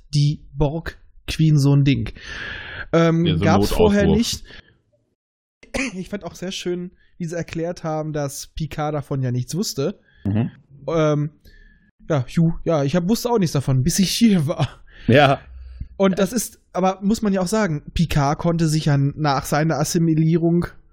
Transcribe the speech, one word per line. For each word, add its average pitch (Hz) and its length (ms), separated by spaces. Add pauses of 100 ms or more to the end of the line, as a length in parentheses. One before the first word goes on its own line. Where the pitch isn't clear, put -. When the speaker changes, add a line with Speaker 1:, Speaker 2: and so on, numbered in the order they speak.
(120)
Speaker 1:
die 147 400
Borg 151 460 (300)
Queen 156 300
so 139 160
ein 143 100
Ding. 127 260 (840)
Ähm, 165 320
Speaker 2:
Ja, 175 120
so - 20
ein 196 60
Speaker 1:
gab's 202 260
vorher 208 360
Speaker 2:
Notausbruch. 196 120
Speaker 1:
nicht. - 260 (1500)
Ich 180 140
fand 202 160
auch 170 100
sehr 185 180
schön, 180 400 (260)
wie 175 80
sie 165 100
erklärt 165 480
haben, 156 280
dass 143 360
Picard 151 460
davon 139 280
ja 127 80
nichts 123 240
wusste. 175 460 (240)
Speaker 3:
Mhm. 107 260 (380)
Speaker 1:
Ähm, 151 420 (760)
ja, 143 200
Hugh, 165 240 (120)
ja, 156 200
ich 143 120
hab, 175 120
wusste 240 220
auch 240 80
nichts 180 140
davon, 135 300
bis 160 160
ich 185 120
hier 196 360
war. 160 220 (400)
Speaker 3:
Ja. 135 320 (560)
Speaker 1:
Und 190 220
das 196 140
ist, - 280 (120)
aber 190 300
muss 214 200
man 202 100
ja 190 80
auch 180 80
sagen, 196 340 (120)
Picard 151 440
konnte 170 300
sich 156 180
ja 147 120
nach 139 460
seiner 156 340
Assimilierung 165 880 (260)